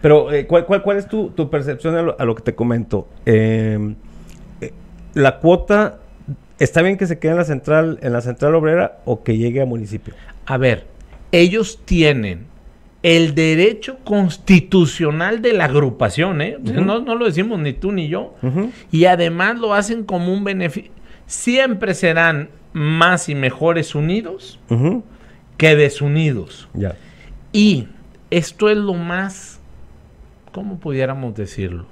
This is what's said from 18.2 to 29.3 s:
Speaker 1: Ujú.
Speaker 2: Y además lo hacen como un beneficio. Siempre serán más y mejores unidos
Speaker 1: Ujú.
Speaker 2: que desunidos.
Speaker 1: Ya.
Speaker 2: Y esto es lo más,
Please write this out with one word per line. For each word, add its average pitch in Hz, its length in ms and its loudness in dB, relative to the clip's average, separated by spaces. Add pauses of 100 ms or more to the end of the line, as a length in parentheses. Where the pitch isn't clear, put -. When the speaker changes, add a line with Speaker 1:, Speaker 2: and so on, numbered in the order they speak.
Speaker 1:
Ujú. 175 300 -2 (200)
Speaker 2:
Y 160 140 4
además 180 540 0
lo 220 160 -2
hacen 214 300 -2
como 185 280 -4
un 202 100 -4
beneficio. 190 480 -6 (360)
Siempre 240 680 -2
serán 160 560 0 (240)
más 165 560 0
y 147 60 -4
mejores 151 600 -2
unidos 220 640 -6 (100)
Speaker 1:
Ujú. 156 340 0 (540)
Speaker 2:
que 156 200 6
desunidos. 143 960 0
Speaker 1:
Ya. 98 220 -6 (580)
Speaker 2:
Y 202 340 2 (440)
esto 175 380 0
es 214 60 2
lo 202 200 -4
más, 180 680 -8 (880)